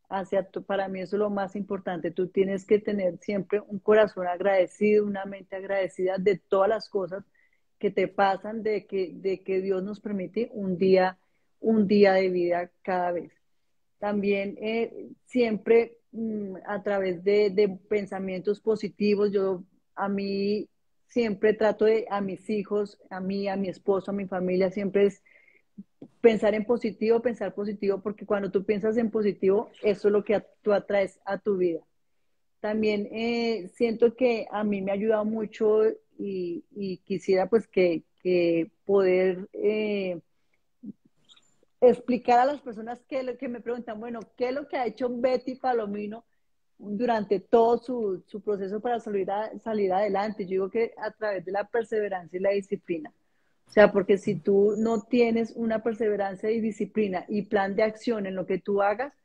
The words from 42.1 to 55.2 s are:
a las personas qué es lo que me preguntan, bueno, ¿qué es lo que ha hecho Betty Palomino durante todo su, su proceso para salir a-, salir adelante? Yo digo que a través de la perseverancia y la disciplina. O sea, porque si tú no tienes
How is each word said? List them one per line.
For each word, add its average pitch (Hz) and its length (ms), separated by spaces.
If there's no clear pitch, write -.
a 247 60
las 285 160
personas 226 460
qué 269 120
es 254 60
lo 247 120
que 269 120
me 240 120
preguntan, 233 380
bueno, 233 200
¿qué 247 120
es 254 60
lo 294 120
que 311 100
ha 254 80
hecho 240 240
Betty 254 460
Palomino 214 720
durante 208 640
todo 233 380
su, 220 500
su 208 140
proceso 202 400
para 240 180
salir 202 320
a-, 208 280
salir 208 340
adelante? 202 520
Yo 175 60
digo 190 180
que 226 280
a 214 140
través 202 340
de 190 60
la 202 140
perseverancia 202 720
y 180 40
la 196 100
disciplina. 190 600
O - 40
sea, 208 200
porque 196 260
si 208 180
tú 202 420
no 220 260
tienes 233 520